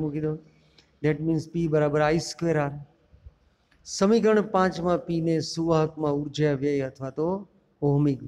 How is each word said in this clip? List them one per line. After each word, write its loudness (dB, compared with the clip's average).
મૂકી -4
દો. -2
That 2
means 0
P -2
બરાબર 2
આઈ 0
સ્ક્વેર -2
આર. -6
સમીકરણ 4
પાંચમાં 2
P -2
ને 2
સુવાહકમાં 0
ઉર્જા 0
વ્યય 0
અથવા -10
તો 0
ઓહમિક 2